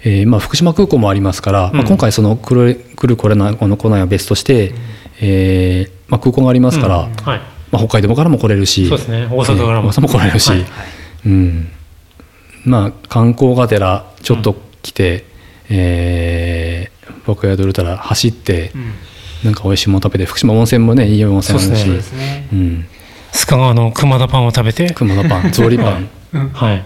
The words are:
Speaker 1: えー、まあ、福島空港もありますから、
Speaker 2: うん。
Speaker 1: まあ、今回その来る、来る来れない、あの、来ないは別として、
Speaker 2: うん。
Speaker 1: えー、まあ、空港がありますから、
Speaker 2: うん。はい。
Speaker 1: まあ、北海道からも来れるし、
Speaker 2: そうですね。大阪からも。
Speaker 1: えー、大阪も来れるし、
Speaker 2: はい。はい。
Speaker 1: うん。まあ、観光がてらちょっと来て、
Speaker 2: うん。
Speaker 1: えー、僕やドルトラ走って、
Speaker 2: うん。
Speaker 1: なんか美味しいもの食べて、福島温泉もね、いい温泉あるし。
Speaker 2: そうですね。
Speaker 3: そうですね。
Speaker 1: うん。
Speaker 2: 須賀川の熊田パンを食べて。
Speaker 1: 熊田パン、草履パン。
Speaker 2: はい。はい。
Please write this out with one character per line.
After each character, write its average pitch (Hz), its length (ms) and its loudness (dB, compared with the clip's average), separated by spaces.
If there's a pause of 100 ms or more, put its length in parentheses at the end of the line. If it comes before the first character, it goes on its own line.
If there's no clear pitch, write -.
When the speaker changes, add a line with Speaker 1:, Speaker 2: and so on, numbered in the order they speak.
Speaker 1:
え 101 200 2
ー、 107 40 4
ま 117 100 4
あ、 - 20 2
福 - 160 -6
島 170 180 2
空 196 140 2
港 151 100 2
も 104 120 2
あ 98 40 0
り 101 60 0
ま 95 140 0
す - 80 -10
か 101 100 -2
ら、 98 200 2
Speaker 2:
う - 20 -6
ん。 - 40 0
Speaker 1:
ま 127 60 2
あ、 113 40 -2
今 98 100 4
回 113 140 2
そ 110 100 0
の 104 140 2
来 - 180 -4
る、 123 320 2 (100)
来 - 120 -2
る 120 80 4
来 107 140 -2
れ 104 60 4
な 101 160 2
い、 107 80 -4
あ 107 80 0
の、 101 80 2
来 110 140 -2
な 104 80 2
い - 40 2
は 92 40 0
別 95 220 -2
と 104 80 0
し - 80 -6
て、 113 260 2
Speaker 2:
う - 40 -10
ん。 - 20 -14 (460)
Speaker 1:
え 92 680 2
ー、 - 20 -20 (180)
ま 123 80 0
あ、 - 20 0
空 131 120 2
港 135 120 2
が 127 60 4
あ 123 40 2
り 127 60 4
ま 127 120 4
す 160 80 0
か 113 80 2
ら、 90 120 2
Speaker 2:
う 82 100 -4
ん。 - 40 -8 (120)
は 131 120 -2
い。 - 40 -8 (300)
Speaker 1:
ま 107 80 0
あ、 - 20 2
北 110 160 0
海 104 100 2
道 117 80 2
か 147 80 0
ら 165 60 2
も 135 80 2
来 110 120 0
れ 104 60 2
る 98 120 0
し、 92 200 0
Speaker 2:
そ 139 80 0
う - 40 -4
で - 40 -8
す - 60 -10
ね。 117 220 -4
大 127 140 0
阪 110 200 0
か 113 60 0
ら 113 100 0
も。 104 60 0
Speaker 1:
え 104 40 0
ー、 - 20 -4
大 - 0 -
阪 - 80 2
も 123 80 2
来 110 160 2
れ 92 60 2
る 101 80 2
し、 - 100 0
Speaker 2:
は 98 80 2
い。 - 20 2
は 87 60 -4
い。 - 40 -16 (560)
Speaker 1:
う 107 40 2
ん。 87 380 0 (1000)
ま 120 200 2
あ、 107 60 -4 (180)
観 117 240 2
光 123 220 2
が 123 120 2
て 107 120 2
ら 95 260 0 (160)
ち - 100 -4
ょ 117 40 4
っ 110 60 -6
と 107 140 0 (280)
来 - 80 -14
て、 90 340 -2 (460)
Speaker 2:
う - 20 0
ん。 - 20 0
Speaker 1:
え 85 1120 -2
ー、 - 240 -20 (120)
僕 104 220 -2
や 95 80 0
ド 95 100 0
ル 95 80 -2
ト 95 100 -2
ラ 87 140 -4
走 - 300 -2
っ 113 60 2
て、 90 420 -4
Speaker 2:
う - 20 -10
ん。 117 160 -10 (520)
Speaker 1:
な 107 60 2
ん - 40 0
か - 80 -14
美 98 80 0
味 98 60 0
し - 80 -4
い 104 40 0
も 95 100 2
の - 40 -4
食 104 100 -2
べ 95 60 -2
て、 92 60 -2
福 - 140 -10
島 113 140 2
温 113 100 4
泉 117 220 2
も 117 80 2
ね、 123 140 4
い 104 100 2
い 107 80 2
温 98 140 2
泉 98 180 0
あ 95 40 0
る 95 60 0
し。 - 0 -
Speaker 2:
そ 95 40 0
う 113 40 0
で - 20 2
す 107 60 0
ね。 - 20 0
Speaker 3:
そ 95 60 2
う 90 40 0
で 87 60 -4
す - 120 -12
ね。 139 400 -8
Speaker 1:
う - 20 -2
ん。 85 300 -2 (460)
Speaker 2:
須 - 200 -4
賀 135 60 4
川 127 160 4
の 117 180 2
熊 131 280 2
田 127 80 0
パ 131 100 0
ン 123 80 2
を 117 60 0
食 113 140 0
べ 110 80 0
て。 175 200 0
Speaker 1:
熊 101 220 0
田 98 120 0
パ 92 200 0
ン、 90 40 0
草 117 120 0
履 117 140 2
パ 101 220 0 (380)
ン。 135 160 -4
Speaker 2:
は 117 160 -2
い。 - 20 2
は 98 40 0
い。 92 100 -6